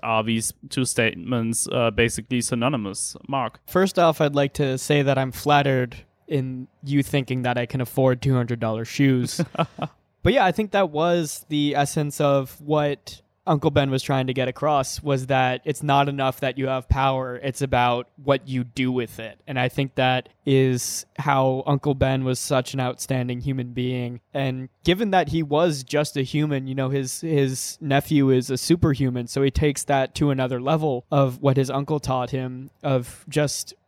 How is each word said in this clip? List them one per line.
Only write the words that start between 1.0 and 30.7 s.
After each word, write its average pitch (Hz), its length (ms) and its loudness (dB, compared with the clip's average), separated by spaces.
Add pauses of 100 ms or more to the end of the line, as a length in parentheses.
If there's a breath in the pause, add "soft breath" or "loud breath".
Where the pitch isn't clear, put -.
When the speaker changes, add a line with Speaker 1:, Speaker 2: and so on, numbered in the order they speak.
Speaker 1:
uh, 120 180 2
basically 117 520 -2
synonymous? 117 760 -4 (100)
Mark? 131 420 -6
Speaker 2:
First 185 300 2
off, 165 220 4
I'd 147 160 2
like 143 200 0
to 131 220 0
say 147 240 2
that 135 160 2
I'm 131 140 -2
flattered 135 640 2 (320)
in 131 400 -4 (160)
you 143 200 2
thinking 131 400 -2
that 123 140 0
I 120 100 -2
can 131 120 -4
afford 127 420 2
two 135 120 2
hundred 120 260 0
dollar 113 240 -2
shoes. 127 560 2 (160)
Speaker 1:
<laughs> - 680 -8
Speaker 2:
But 214 100 4
yeah, 262 100 4
I 185 80 4
think 208 200 -2
that 196 180 2
was 165 580 0
the 147 280 0
essence 143 440 0
of 139 400 2
what 147 640 -2 (260)
Uncle 160 220 2
Ben 143 220 2
was 131 100 0
trying 135 240 0
to 131 80 -2
get 127 140 0
across, 143 560 -2
was 135 240 0
that 131 380 2
it's 151 180 -4
not 143 260 4
enough 135 300 -2
that 131 180 -4
you 131 80 -2
have 131 240 -4
power, 131 460 0
it's 135 260 -6
about 123 540 2
what 139 320 0
you 127 160 -2
do 127 280 -2
with 123 280 -4
it. - 260 -14
And 131 140 -4
I 123 100 2
think 139 240 -2
that 127 360 0 (180)
is 131 580 2 (140)
how 135 480 2
Uncle 143 260 0
Ben 131 300 0
was 127 160 -2
such 131 340 -2
an 135 60 -4
outstanding 123 640 -4
human 127 320 -4
being. 123 460 -4 (140)
And 131 360 -4 (140)
given 190 280 2
that 175 180 4
he 160 140 0
was 147 400 2
just 143 340 -2
a 135 60 0
human, 147 420 0
you 131 80 -6
know, 131 160 -2
his, 135 320 -4
his 139 580 0
nephew 139 520 4
is 127 180 2
a 127 80 -2
superhuman, 131 680 0
so 139 160 0
he 139 80 2
takes 147 320 0
that 135 320 0
to 147 160 2
another 131 280 -2
level 143 520 0